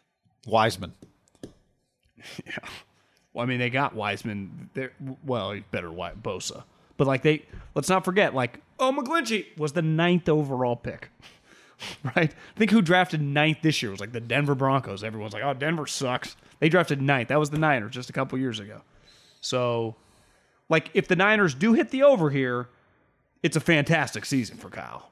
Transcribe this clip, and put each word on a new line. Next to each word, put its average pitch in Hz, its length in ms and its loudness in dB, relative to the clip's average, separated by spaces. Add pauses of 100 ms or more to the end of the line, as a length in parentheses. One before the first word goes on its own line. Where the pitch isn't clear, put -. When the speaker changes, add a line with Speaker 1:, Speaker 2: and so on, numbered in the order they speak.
(460)
Speaker 1:
Wiseman. 104 520 0
Speaker 2:
<laughs> - 40 -20 (1400)
Yeah. - 240 -14 (640)
Well, 120 120 -4
I - 20 -2
mean, 127 140 -2
they 123 100 0
got 135 240 -2
Wiseman. 101 800 -6
They're, 131 180 -8 (320)
well, 104 340 -4 (120)
better 90 160 -6
Wi-, 85 260 -10
Bosa. 95 520 -10 (340)
But, 139 80 2
like, 135 160 0
they, 156 240 2 (280)
let's 143 140 -2
not 185 160 2
forget, 180 300 2
like, 123 260 -2 (180)
oh, 262 140 2
McGlinchey 254 640 -2
was 151 160 -4
the 175 80 -2
ninth 165 480 2
overall 135 480 0
pick. - 380 -12
<laughs> - 40 -20 (960)
Right? 165 160 4 (260)
Think 208 160 2
who 226 100 8
drafted 175 400 2
ninth 147 400 2
this 156 200 2
year 110 80 -4
was, 98 100 -10
like, 104 120 -10
the 117 80 -8
Denver 135 340 0
Broncos. 131 480 0
Everyone's 107 300 -8
like, 104 100 -8
"Oh, 139 120 -2
Denver 147 320 -2
sucks." - 500 -4 (220)
They 156 100 4
drafted 160 320 2
ninth. 135 280 2
That 139 120 2
was 151 80 2
the 147 80 -4
Niners 135 360 0
just 123 180 -12
a - 20 -12
couple 131 260 -4
years 120 220 -2
ago. 104 220 -16 (580)
So, 120 560 -2 (720)
like, 160 240 2
if - 160 0
the 185 80 2
Niners 196 380 4
do 202 180 4
hit 254 180 4
the 269 120 -2
over 240 260 8
here, 123 400 -2 (760)
it's 160 140 0
a 147 40 0
fantastic 147 640 2
season 127 320 -2
for 95 100 -18
Kyle, 62 440 -14